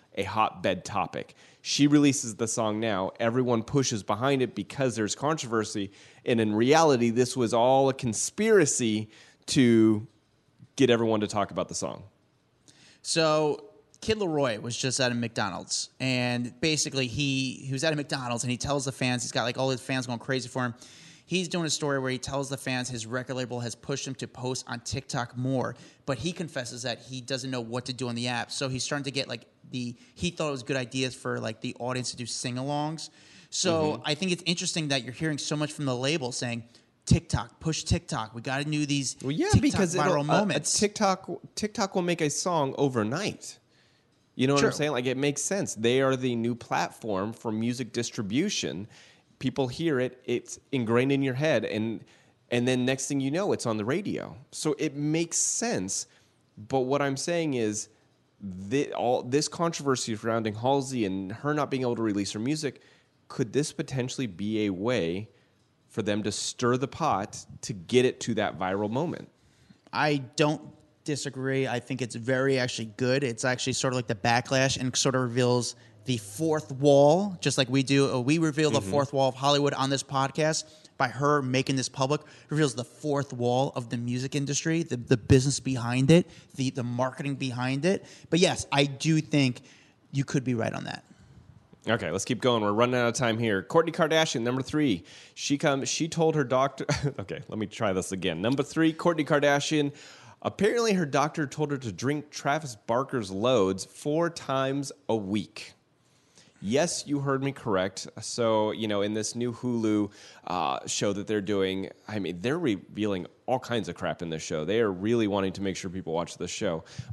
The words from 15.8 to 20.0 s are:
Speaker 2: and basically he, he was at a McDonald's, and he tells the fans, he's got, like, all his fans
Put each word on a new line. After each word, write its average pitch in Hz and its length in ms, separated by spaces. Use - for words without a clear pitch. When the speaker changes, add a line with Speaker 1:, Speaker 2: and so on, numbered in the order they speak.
Speaker 2:
and 123 600
basically 139 460
he, 135 460
he 135 80
was 135 100
at 160 100
a - 20
McDonald's, 131 480
and 123 80
he 120 60
tells 139 280
the 135 60
fans, 123 320
he's - 80
got, 123 120
like, 120 140
all 131 120
his 127 120
fans 131 260